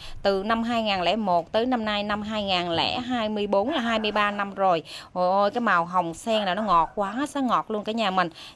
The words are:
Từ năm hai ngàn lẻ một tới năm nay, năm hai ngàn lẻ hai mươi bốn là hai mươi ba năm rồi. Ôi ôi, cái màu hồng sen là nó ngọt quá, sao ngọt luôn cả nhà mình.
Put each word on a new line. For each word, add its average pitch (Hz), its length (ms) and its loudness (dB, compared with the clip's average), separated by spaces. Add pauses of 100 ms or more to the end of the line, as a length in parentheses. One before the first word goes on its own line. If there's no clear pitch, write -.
(220)
Từ 196 240 2
năm 226 160 0
hai 233 200 0
ngàn 196 200 0
lẻ 175 140 2
một 180 360 0
tới 226 140 2
năm 254 180 0
nay, 208 180 -2
năm 208 200 -4
hai 214 220 -4
ngàn 180 260 0
lẻ 151 300 0
hai 240 280 -2
mươi 208 180 -2
bốn 202 240 2
là 320 100 0
hai 226 180 -2
mươi 214 140 -2
ba 208 180 2
năm 202 240 -6
rồi. 190 280 2 (300)
Ôi 180 180 2
ôi, 202 200 4
cái 220 100 -4
màu 185 240 4
hồng 175 300 0
sen 220 200 -2 (100)
là 180 100 0
nó 208 80 -2
ngọt 170 320 4
quá, 214 340 -2
sao 277 140 -4
ngọt 202 280 0
luôn 214 140 -2
cả 214 80 -2
nhà 220 180 2
mình. 185 180 2 (280)